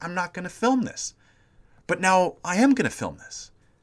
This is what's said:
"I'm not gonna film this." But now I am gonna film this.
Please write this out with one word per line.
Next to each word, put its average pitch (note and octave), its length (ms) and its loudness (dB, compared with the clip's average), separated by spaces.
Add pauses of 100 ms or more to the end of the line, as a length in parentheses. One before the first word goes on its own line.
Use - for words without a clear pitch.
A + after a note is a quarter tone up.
"I'm E3+ 120 -10
not F3 200 -6
gonna F3+ 160 -10
film B3+ 320 0
this." - 320 -10 (760)
But F3+ 140 -2
now F#3 420 2
I F3 140 -4
am C4+ 160 6
gonna D3 160 0
film E2+ 280 -8
this. - 340 -20 (320)